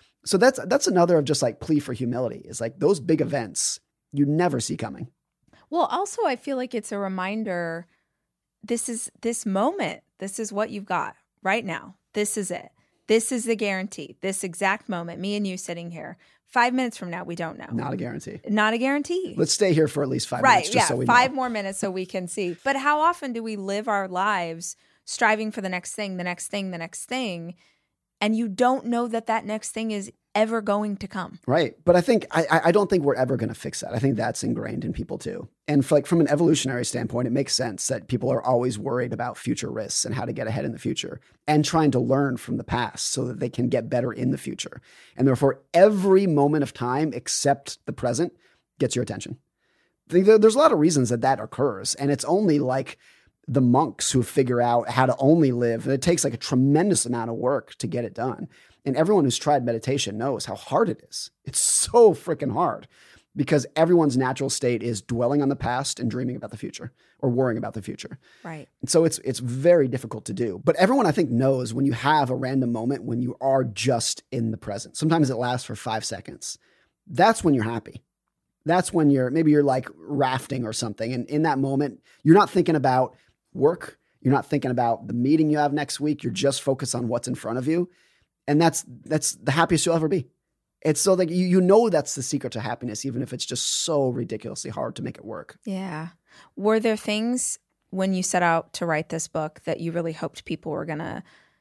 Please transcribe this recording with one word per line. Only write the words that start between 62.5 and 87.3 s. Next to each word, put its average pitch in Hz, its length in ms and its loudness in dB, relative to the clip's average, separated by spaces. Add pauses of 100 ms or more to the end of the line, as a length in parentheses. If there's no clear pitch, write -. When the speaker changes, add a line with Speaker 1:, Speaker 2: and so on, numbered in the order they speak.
Speaker 1:
hard 139 360 -2 (480)
because 143 300 2 (100)
everyone's 160 420 6
natural 131 320 0
state 123 340 0
is 117 180 -4
dwelling 123 400 0
on 139 80 2
the 135 60 0
past 131 440 -4
and 120 120 -4
dreaming 123 240 -4
about - 160 -12
the 107 60 -12
future - 340 -12 (280)
or 139 100 0
worrying 123 280 0
about 110 160 -6
the 113 80 -8
future. - 380 -12 (240)
Speaker 2:
Right. 156 240 -14 (140)
Speaker 1:
And 117 80 -6
so 165 160 6
it's, 156 140 0
it's 127 200 -6
very 135 480 4
difficult 113 380 -8
to 110 80 -8
do. 98 300 -4
But 165 120 4
everyone, 233 300 4
I 165 60 2
think, 147 200 2
knows 127 420 2
when 135 120 0
you 139 80 2
have 139 360 2
a 127 60 -2
random 127 360 0
moment 120 340 -4
when 120 160 -4
you 123 200 -4
are 135 220 4
just 117 680 -2
in 117 200 -2
the 107 60 -6
present. - 400 -10
Sometimes 156 320 2
it 131 60 -2
lasts 123 300 -4
for 110 100 -10
five 110 300 -6
seconds. - 540 -12 (480)
That's 185 360 2
when 165 100 6
you're 120 100 2
happy. 113 400 -6 (640)
That's 170 280 2
when 156 160 4
you're, 131 220 2
maybe 156 200 4
you're, 147 120 6
like, 131 320 0
rafting 127 720 -2
or 110 80 -6
something. 113 400 -6
And 123 140 -6
in 147 160 0
that 147 160 2
moment, 135 420 -2 (220)
you're 156 120 8
not 202 140 6
thinking 170 260 2
about 131 400 2 (380)
work. - 440 0 (220)
You're 131 140 2
not 139 120 2
thinking 139 260 -2
about 120 360 0
the - 60 -10
meeting 147 360 4
you 151 100 0
have 143 140 2
next 147 260 -4
week. 151 240 -2
You're 117 100 -4
just - 280 0
focused 131 320 -2
on 120 140 -4
what's 120 200 -2
in 107 80 -4